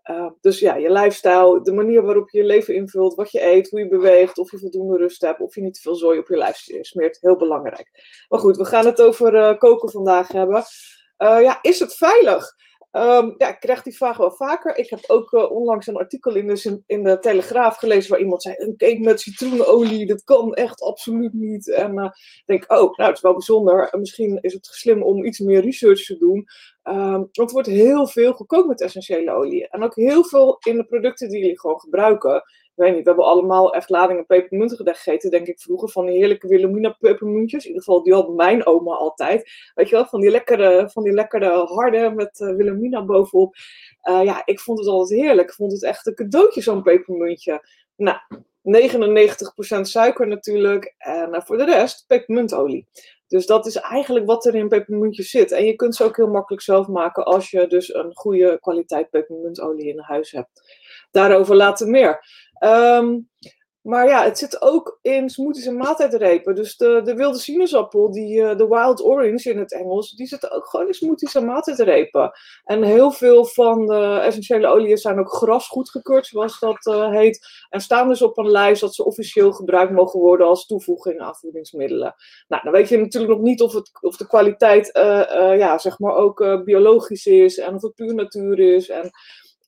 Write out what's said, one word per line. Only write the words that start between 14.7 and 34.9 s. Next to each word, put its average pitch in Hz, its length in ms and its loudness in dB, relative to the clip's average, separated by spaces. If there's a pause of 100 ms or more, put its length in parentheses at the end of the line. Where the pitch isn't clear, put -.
Ik 240 140 -6
heb 190 160 -14
ook, 226 260 0
eh, 226 180 2
onlangs 226 360 -4
een 208 100 -10
artikel 233 380 -8
in 202 120 -4
de 202 100 -4
zin-, 202 300 -10
in 208 180 -6
de 190 140 2
Telegraaf 226 580 0
gelezen 196 340 0
waar 185 100 2
iemand 185 220 -4
zei, 185 160 -12
"Een 214 180 -10
cake 226 240 0
met 220 200 2
citroenolie, 226 840 0
dat 196 180 -4
kan 233 300 0
echt - 280 -6
absoluut 233 500 -6
niet." 214 380 -10
En, 196 280 -2
eh, 196 60 -6
ik - 420 -16
denk, 196 220 0
"Oh, 226 100 4
nou, 202 180 4
dat - 200 0
is - 40 -18
wel 185 120 4
bijzonder. 190 560 0
En 196 120 -6
misschien 202 400 -6
is 180 120 -6
het 190 140 -16
slim 214 360 -2
om 196 220 -2
iets 226 140 -8
meer 196 220 2
research 202 440 2
te 185 140 -14
doen." 185 280 0 (360)
Ehm, 196 400 -4 (100)
want 233 160 -2
er 240 40 -16
wordt 262 160 -4
heel 247 380 2
veel 240 260 0
gekookt 320 360 0
met 240 120 -6
essentiële 180 520 -6
olie. 139 360 -4
En 208 140 -10
ook 226 120 -4
heel 285 300 2
veel 269 360 2
in 226 160 -2
de 226 80 -4
producten 233 440 -6
die 202 120 -8
jullie 180 200 -2
gewoon 160 200 -6
gebruiken. 185 640 0 (320)
Ik 180 100 0
weet 180 100 2
niet, 160 80 -4
we 165 60 -2
hebben 175 200 4
allemaal 185 460 4
echt 175 160 -6
ladingen 180 360 0
pepermunten 190 680 0